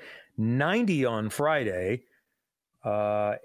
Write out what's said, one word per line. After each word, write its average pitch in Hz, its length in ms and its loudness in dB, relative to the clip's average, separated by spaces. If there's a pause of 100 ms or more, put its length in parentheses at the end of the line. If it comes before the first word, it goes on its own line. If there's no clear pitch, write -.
(360)
Ninety 147 680 2
on 110 260 0
Friday. 120 720 0 (800)
Uh, 104 600 0